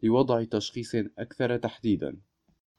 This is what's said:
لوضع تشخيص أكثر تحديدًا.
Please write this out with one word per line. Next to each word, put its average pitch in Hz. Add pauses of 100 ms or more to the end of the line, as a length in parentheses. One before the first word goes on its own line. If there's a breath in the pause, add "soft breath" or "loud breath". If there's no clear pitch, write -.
لوضع 117
تشخيص 113 (240)
أكثر 120
تحديدًا. 101 (640)